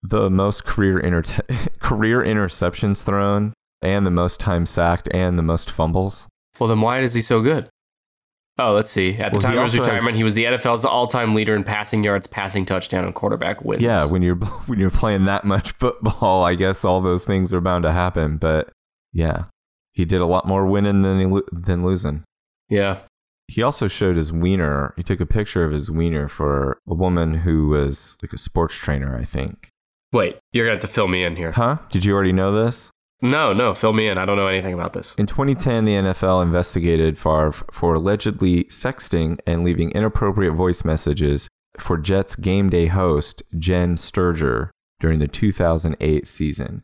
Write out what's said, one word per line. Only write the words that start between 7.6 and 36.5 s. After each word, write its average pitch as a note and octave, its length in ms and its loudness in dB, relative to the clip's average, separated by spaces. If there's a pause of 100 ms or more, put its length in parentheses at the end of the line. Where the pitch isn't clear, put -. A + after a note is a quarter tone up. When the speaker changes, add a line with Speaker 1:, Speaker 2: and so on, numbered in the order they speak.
Speaker 2:
Oh, A#2+ 160 2
let's G#2+ 160 2
see. F#2 260 0
At G#2+ 160 -4
the G#2 80 2
Speaker 1:
Well, B2 120 0
he B2 40 0
Speaker 2:
time - 40 2
of B2 120 2
his - 80 -2
Speaker 1:
also - 40 0
has A#2 100 2
Speaker 2:
retirement, A#2 240 0
he A2+ 80 2
was G#2+ 100 2
the A2+ 100 2
N A#2+ 100 2
F A#2+ 100 -4
L's A#2 180 2
all-time A#2+ 500 0
leader G#2+ 220 2
in G2+ 80 0
passing G#2 400 -2
yards, G2+ 240 0
passing G2 380 -4
touchdown, F#2 400 -2
and F#2 100 -6
quarterback - 480 -2
wins. A2+ 180 -2
Speaker 1:
Yeah, A2 220 2
when E2+ 180 2
you're, F2+ 140 4
<laughs> G2 300 -6
when A#2 140 -2
you're F#2+ 100 4
playing G2 360 2
that G2 200 0
much G2+ 280 0
football, G#2 680 2
I F2 120 4
guess F#2+ 280 0
all F#2 180 4
those F2+ 220 0
things F#2+ 300 0
are F2 80 2
bound F2 220 0
to D#2+ 100 2
happen. E2+ 440 0
But, D#2 320 0 (440)
yeah, E2 320 -2 (480)
he F#2 100 0
did F2+ 160 0
a F2+ 60 2
lot F2+ 220 2
more F#2+ 180 2
winning G2+ 380 2
than F#2+ 160 2
he F#2+ 80 2
lo-, F#2+ 160 2 (100)
than F2 320 -2
losing. F2 380 -2 (440)
Speaker 2:
Yeah. G2 320 0 (480)
Speaker 1:
He - 160 -2
also B2 240 -2
showed F#2 300 0
his D#2 140 -2
wiener. E2 680 0
He F2 60 -8
took F#2 180 -2
a E2+ 40 0
picture G#2 380 0
of D#2 80 0
his D2 180 -4
wiener D#2+ 380 -2
for C#2 500 -2 (100)
a E2+ 60 -4
woman E2+ 420 0
who D#2+ 340 2
was, C#2+ 520 -2
like, - 120 -12
a - 40 -12
sports - 380 -4
trainer, C2+ 420 -4
I B1 60 -6
think. - 460 -10 (420)
Speaker 2:
Wait, G2+ 260 0 (140)
you're A#2 140 0
gonna A2 100 2
have F2+ 60 -8
to G2+ 60 -8
fill G2+ 200 0
me F2+ 160 0
in E2+ 120 -2
here. E2+ 180 -4
Speaker 1:
Huh? A#2+ 240 0 (140)
Did F2+ 120 0
you G2+ 100 4
already F#2+ 200 2
know F#2+ 180 2
this? A2+ 400 -2 (300)
Speaker 2:
No, C3 300 2
no, G#2+ 220 2
fill A2 200 2
me A2 140 2
in. G2 100 0
I F#2 80 -2
don't G2+ 120 0
know G2 100 2
anything F#2+ 260 -2
about E2+ 200 -6
this. - 240 -10
Speaker 1:
In G#2 100 0
twenty C#3 260 0
ten, A#2 320 0
the G#2+ 80 2
N G2 140 2
F F#2 160 -2
L F#2 180 4
investigated E2+ 760 2